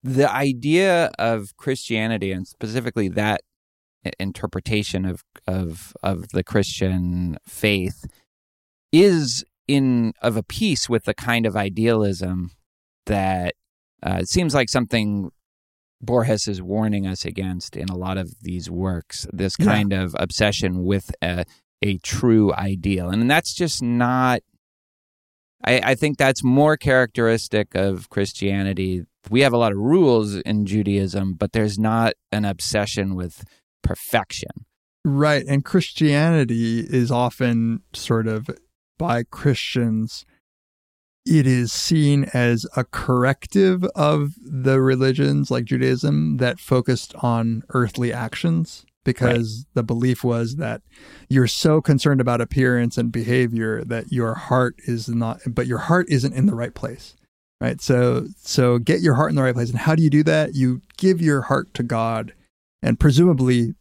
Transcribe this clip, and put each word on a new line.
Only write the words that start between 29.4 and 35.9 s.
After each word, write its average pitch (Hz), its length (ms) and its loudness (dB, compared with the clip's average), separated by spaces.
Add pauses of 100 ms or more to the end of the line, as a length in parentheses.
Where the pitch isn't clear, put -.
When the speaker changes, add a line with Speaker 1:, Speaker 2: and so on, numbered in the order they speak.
Speaker 1:
have 135 120 4
a 120 40 2
lot 113 140 4
of 98 80 -4
rules 120 560 4
in 104 300 -2
Judaism, 98 680 0
but 95 200 -4
there's 107 260 0
not 113 340 2 (180)
an 104 140 -2
obsession 101 720 -4
with 90 280 -10 (400)
perfection. - 840 -4 (380)
Speaker 2:
Right. 147 440 2
And 139 180 0
Christianity 143 1160 2